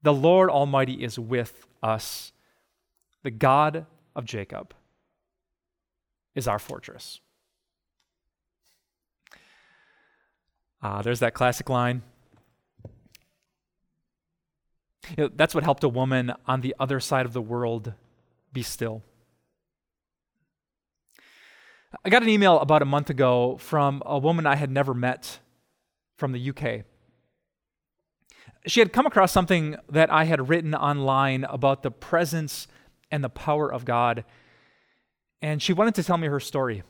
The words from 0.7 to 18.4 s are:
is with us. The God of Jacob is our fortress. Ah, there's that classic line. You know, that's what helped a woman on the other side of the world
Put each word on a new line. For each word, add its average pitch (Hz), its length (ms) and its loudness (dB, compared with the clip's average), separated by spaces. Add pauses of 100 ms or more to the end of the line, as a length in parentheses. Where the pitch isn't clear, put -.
is 120 160 -8
with 120 480 -6 (160)
us. - 480 -6 (920)
The 135 80 -6
God 147 540 2 (280)
of 131 100 -10
Jacob 101 480 -12 (1600)
is 127 100 -6
our 104 140 -2
fortress. - 580 -18 (3500)
Ah, 101 220 -8
there's 117 160 -2
that 117 160 0
classic - 340 -2
line. 123 340 -2 (840)
You - 60 -18 (2250)
know, 139 100 -2
that's 156 220 2
what 147 80 0
helped 147 180 0
a 151 60 2
woman 127 440 -2 (140)
on 131 140 0
the 131 180 -6
other 135 220 -2
side 131 260 -2
of 120 60 -8
the 123 100 -6
world 117 500 -6 (600)